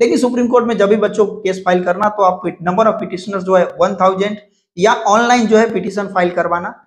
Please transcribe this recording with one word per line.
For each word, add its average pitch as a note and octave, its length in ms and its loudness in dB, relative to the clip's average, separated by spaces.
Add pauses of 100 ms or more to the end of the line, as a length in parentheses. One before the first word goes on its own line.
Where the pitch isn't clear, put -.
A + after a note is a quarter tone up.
लेकिन A#3+ 180 2
सुप्रीम A#3+ 300 0
कोर्ट A#3 180 2
में A#3 100 -2
जब G3+ 120 2
भी A3 80 4
बच्चों G#3 300 0
को - 100 -6
केस F#3 300 -4
file F3+ 180 2
करना F#3 240 0
तो G#3 140 -2
आप F3+ 200 2 (200)
number F#3 240 0
of G#3+ 100 0
petitioners F#3+ 460 -8
जो F#3+ 120 0
है F3 100 4 (160)
वन F#3+ 140 0
थाउजेंड F#3+ 420 0 (400)
या G3+ 160 2
online A#3 540 2
जो G#3+ 100 4
है A3+ 160 4
petition G3 340 -4
file F3+ 240 0
करवाना। F3 440 -4 (120)